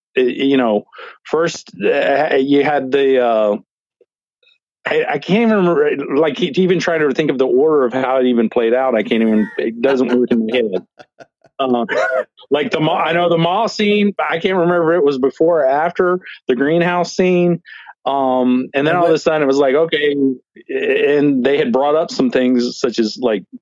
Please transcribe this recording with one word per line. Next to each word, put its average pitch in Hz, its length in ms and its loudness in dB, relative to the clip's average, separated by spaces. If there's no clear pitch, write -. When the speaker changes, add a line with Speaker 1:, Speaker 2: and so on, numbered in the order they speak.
Speaker 1:
It, 127 240 0
you 139 180 0
know, 113 280 0
first, - 480 -4
uh, 143 520 0
you 139 280 2
had 135 280 -2
the, 135 340 2
uh, 107 320 0
I, 156 280 -2
I 151 40 -2
can't 220 340 0
even 202 140 2
remember, 147 500 0
like, 151 220 0
to 175 240 -2
even 180 180 2
try 165 200 -2
to 151 120 2
think 151 200 -2
of 131 80 -4
the 131 80 2
order 139 380 2
of 113 80 -2
how 131 240 -2
it 131 100 2
even 117 220 2
played 113 260 0
out. 131 200 0
I 110 60 0
can't 113 220 0
even, 107 340 0
it 117 240 -6
doesn't 131 360 0
work 123 140 0
in 113 160 0
my 113 80 -4
head. 104 360 -2
Speaker 2:
<laughs> - 360 -20
Speaker 1:
Uh, 123 240 0
like, 143 200 -2
the 160 80 -2
mall, 160 160 0
I 165 160 -2
know 175 160 0
the 170 100 2
mall 180 300 0
scene, 208 500 0
I 156 220 -4
can't 185 180 -2
remember 170 360 2
if 175 60 2
it 156 40 2
was 143 160 2
before 160 440 2
or 131 40 2
after 180 540 0
the 131 80 0
greenhouse 170 580 0
scene. 175 480 2
Um, 127 680 0
and 139 140 0
then 165 80 0
Speaker 2:
And - 40 0
Speaker 1:
all 175 40 2
of 170 60 2
Speaker 2:
what 160 60 4
Speaker 1:
a 147 40 -2
sudden 156 220 0
it 147 40 0
was 135 120 2
like, 139 180 2
okay, 147 400 0
and 139 760 2
they 139 140 2
had 139 160 0
brought 143 220 2
up 165 160 -2
some 127 200 -2
things 123 480 0
such 117 180 -4
as, 110 240 -2
like, 107 220 -2